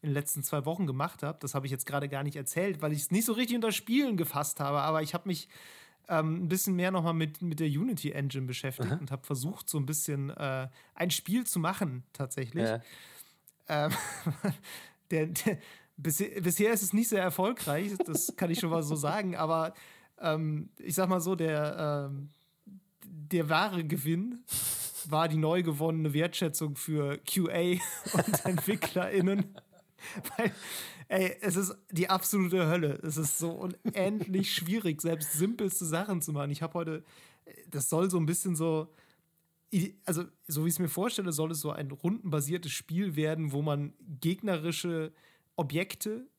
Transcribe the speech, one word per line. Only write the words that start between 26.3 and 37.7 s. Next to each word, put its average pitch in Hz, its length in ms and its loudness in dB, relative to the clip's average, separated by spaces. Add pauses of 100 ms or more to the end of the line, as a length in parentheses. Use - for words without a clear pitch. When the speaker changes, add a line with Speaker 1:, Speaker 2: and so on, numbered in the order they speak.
Speaker 1:
für 147 440 -2
Q - 300 0
A 180 300 2 (340)
<laughs> - 40 4
und 175 280 4
EntwicklerInnen. 185 1120 2 (840)
Weil, 226 140 2 (560)
ey, 185 340 2
es 185 140 0
ist 196 200 0 (160)
die 180 180 2
absolute 185 580 4
Hölle. 156 360 2
Es 151 140 -4
ist 156 220 0
so 170 120 -2
unendlich 190 1000 -2
schwierig, 180 480 0
selbst 160 320 -2
simpelste 190 520 0
Sachen 170 360 0
zu 151 120 -4
machen. 143 180 -2
Ich 143 100 -4
hab 160 140 -4
heute, 160 280 -4 (680)